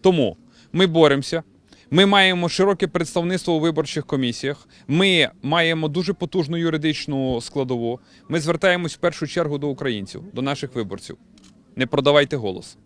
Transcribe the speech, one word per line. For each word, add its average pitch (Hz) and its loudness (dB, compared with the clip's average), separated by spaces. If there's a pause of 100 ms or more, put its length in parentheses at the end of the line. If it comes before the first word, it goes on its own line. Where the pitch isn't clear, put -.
Тому 151 2 (360)
ми 180 4
боремося. 160 4 (480)
Ми 185 6
маємо 190 4
широке 190 2
представництво 170 -2
у 156 2
виборчих 156 -2
комісіях, 135 -4 (200)
ми 165 4 (120)
маємо 160 0
дуже 175 -4
потужну 170 -4
юридичну 147 -2
складову. 123 -4 (280)
Ми 160 -2
звертаємось 170 0
в - -18
першу 170 -2
чергу 147 -4
до 143 -4
українців, 117 -6 (100)
до 127 -8
наших 139 -6
виборців. 98 -8 (600)
Не 127 0
продавайте 143 2
голос 104 -8